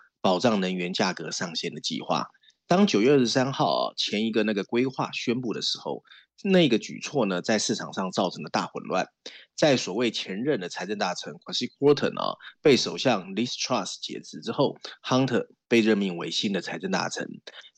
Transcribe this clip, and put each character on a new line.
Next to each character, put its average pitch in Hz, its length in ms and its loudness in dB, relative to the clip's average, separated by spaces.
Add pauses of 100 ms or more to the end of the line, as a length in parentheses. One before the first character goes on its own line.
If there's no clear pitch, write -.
(200)
保 92 200 2
障 110 200 2
能 92 140 0
源 90 180 -4
价 95 200 0
格 - 180 -10
上 85 240 -6
限 82 180 -6
的 123 80 -12
计 - 220 -6
划。 78 240 -2 (400)
当 196 200 6
九 110 140 4
月 127 120 6
二 143 60 8
十 123 80 6
三 131 260 2
号 67 360 0
啊 - 80 -12
前 107 300 -2
一 113 60 -2
个 110 100 2
那 107 120 0
个 98 100 -2
规 123 220 0
划 131 260 -4
宣 123 280 -2
布 117 120 -4
的 85 100 -6
时 - 160 -4
候， 69 240 -8 (400)
那 185 260 6
个 110 100 4
举 - 200 -8
措 131 280 -2
呢 90 160 -2
在 110 160 0
市 110 160 0
场 85 180 -8
上 95 180 -4
造 95 200 0
成 80 120 -12
了 78 80 -12
大 104 160 -2
混 - 180 -12
乱。 90 220 -2 (480)
在 147 220 4
所 95 180 -4
谓 117 160 0
前 101 320 -6
任 135 160 0
的 90 100 -6
财 92 180 -8
政 101 120 -6
大 92 160 -2
臣 76 200 -10
Kwasi - 340 -6 (100)
Kwarteng 139 400 2
啊 50 160 -4 (280)
被 139 140 8
首 92 200 -2
相 98 380 0
Liz 117 180 -2
Truss - 480 -4
解 - 200 -10
职 - 200 -14
之 85 100 -6
后， 127 260 0 (300)
Hunter 127 400 2 (220)
被 117 120 6
任 107 180 6
命 95 180 0
为 85 140 -6
新 101 220 -2
的 90 80 0
财 - 180 -8
政 190 120 -6
大 - 180 -2
臣。 - 200 -6 (500)